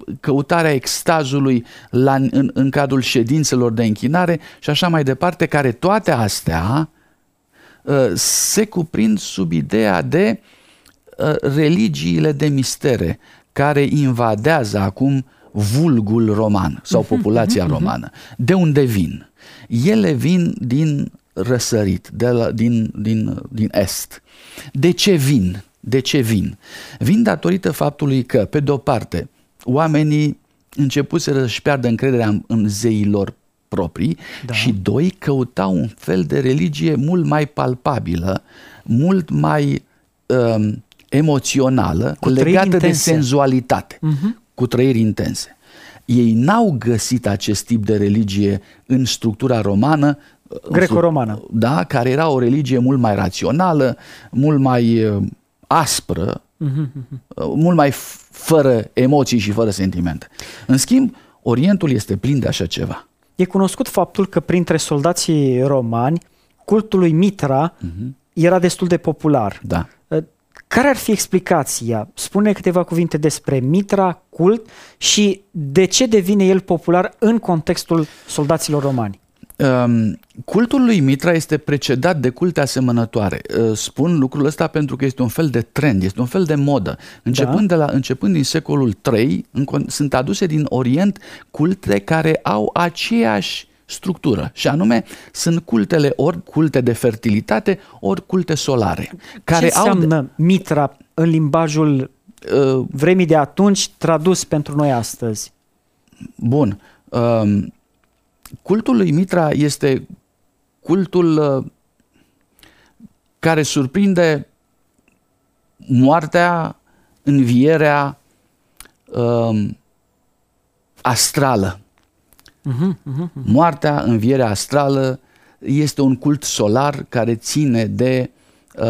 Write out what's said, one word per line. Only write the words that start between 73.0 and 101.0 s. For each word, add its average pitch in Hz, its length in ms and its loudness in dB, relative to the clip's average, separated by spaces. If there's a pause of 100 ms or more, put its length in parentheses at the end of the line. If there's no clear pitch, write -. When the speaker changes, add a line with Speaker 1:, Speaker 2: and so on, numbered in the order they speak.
Speaker 2:
despre 147 420 0
Mitra, 185 720 0
cult 214 360 0 (320)
și - 440 0 (100)
de 151 340 0
ce 254 200 0
devine 202 400 2
el 190 140 4
popular 175 600 0
în 226 180 2
contextul 165 680 -2 (220)
soldaților 151 560 -2
romani. 120 360 -2 (640)
Speaker 1:
Um, 113 340 0 (260)
cultul 247 400 2
lui 226 140 4
Mitra 139 320 2
este 156 260 -2
precedat 143 600 -2
de 123 100 0
culte 160 320 -2
asemănătoare. 120 800 -2 (180)
Uh, 110 180 2
spun 165 420 -2
lucrul 135 260 0
ăsta 160 220 -2
pentru 143 280 -4
că 135 100 -4
este 131 160 -2
un 123 60 0
fel 156 220 -2
de 120 120 -2
trend, 104 420 0
este 95 160 -4
un 123 60 0
fel 185 180 -2
de 156 120 0
modă. 139 420 0 (260)
Începând 135 440 0
Speaker 2:
Da. 175 80 2
Speaker 1:
de - 0 -
la, 151 160 2
începând 139 420 -2
din 151 100 2
secolul 139 500 -2
trei, 127 580 0
în 135 200 -2
con-, 139 160 -2
sunt 143 260 -4
aduse 147 320 0
din 156 240 0
Orient 135 480 0 (340)
culte 151 480 -2
care 160 440 0
au 208 300 -2
aceeași 208 920 -2 (180)
structură, - 680 -4
și - 140 -4
anume 214 360 2 (280)
sunt 165 280 -2
cultele 175 560 0
ori 165 280 -2
culte 151 380 0
de 123 120 2
fertilitate, 117 840 -2 (200)
ori 196 260 -4
culte 175 300 -2
solare, 117 560 -2 (320)
care 165 240 2
Speaker 2:
Ce 165 80 2
Speaker 1:
au 190 80 4
de- 214 60 4
Speaker 2:
înseamnă 160 460 2
Mitra 160 640 0 (160)